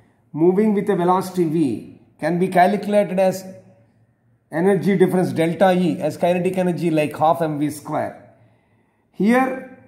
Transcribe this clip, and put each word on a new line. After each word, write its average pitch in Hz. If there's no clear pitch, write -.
moving 190
with 196
a 190
velocity 185
V 147
can 170
be 185
calculated 196
as 190
energy 180
difference 175
delta 170
E 170
as 147
kinetic 180
energy, 175
like 151
half 165
M 151
V 147
square. 139
Here 247